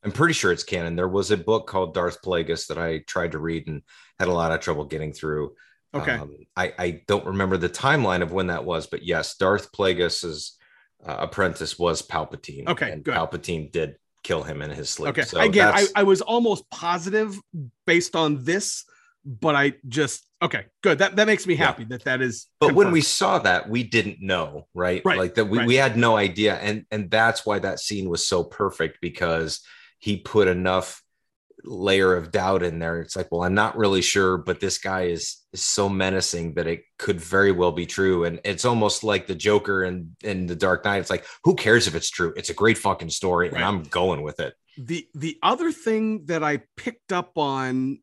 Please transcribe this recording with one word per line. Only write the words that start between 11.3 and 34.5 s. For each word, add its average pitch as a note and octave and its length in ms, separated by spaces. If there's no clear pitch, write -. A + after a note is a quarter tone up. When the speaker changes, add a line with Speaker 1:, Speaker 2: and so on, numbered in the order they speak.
Speaker 1:
was E2+ 220
Palpatine. D2+ 680
Speaker 2:
Okay, C#3 240
Speaker 1:
and D2+ 120
Speaker 2:
good. C3 100
Speaker 1:
Palpatine E2 580
did D#2 240
kill D#2+ 200
him D2 180
in D2 100
his D2 180
sleep. D2+ 220
Speaker 2:
Okay. D#3 100
Speaker 1:
So - 180
Speaker 2:
Again, G3 300
I, G3+ 120
Speaker 1:
that's G3+ 140
Speaker 2:
I G#3 80
was G3 180
almost A3+ 480
positive G3 680
based E3+ 300
on D3 280
this, F3 400
but C#3 300
I C#3+ 180
just, C3+ 400
okay, C3 240
good. E3 180
That, F#3+ 160
that G#3 120
makes G#3+ 200
me F3+ 60
Speaker 1:
Yeah. D3+ 140
Speaker 2:
happy B2+ 180
that A#2+ 200
that B2+ 160
is B2 260
Speaker 1:
But D3+ 80
when G3 200
Speaker 2:
confirmed. F3+ 60
Speaker 1:
we D#3+ 80
saw F#3+ 380
that, F#2 300
we B2 140
didn't G#2 380
know, E2 520
right? F2+ 320
Speaker 2:
Right, E3+ 120
Speaker 1:
Like F2+ 180
that A2+ 100
we, G#2 140
Speaker 2:
right. A#2+ 80
Speaker 1:
we B2 80
had C3 220
no A#2 200
idea. G2+ 380
And, G#2+ 360
and G#2+ 180
that's A2+ 360
why G#2 140
that F2 200
scene F#2+ 300
was E2+ 180
so F2 160
perfect, E2 580
because E2 600
he G#2 180
put G2 320
enough F#2 520
layer F#2+ 500
of E2+ 160
doubt F#2+ 320
in E2+ 160
there. E2 220
It's - 160
like, F2+ 160
"Well, E2+ 120
I'm F2+ 100
not G#2+ 240
really G2 240
sure, F#2 360
but F2 220